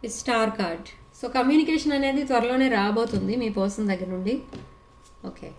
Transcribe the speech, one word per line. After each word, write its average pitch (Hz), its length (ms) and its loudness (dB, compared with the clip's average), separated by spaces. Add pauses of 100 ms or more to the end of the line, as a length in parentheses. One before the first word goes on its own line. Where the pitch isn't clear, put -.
ఈ 226 40 -6
స్టార్ 220 420 0
కార్డ్. 170 320 -4 (420)
So 240 80 -6
కమ్యూనికేషన్ 302 600 4
అనేది 277 320 2
త్వరలోనే 254 440 2
రాబోతుంది 208 680 0
మీ 233 120 -2
పర్సన్ 202 400 -2
దగ్గర 185 180 -2
నుండి. 185 360 -4 (840)
ఓకే. - 320 -14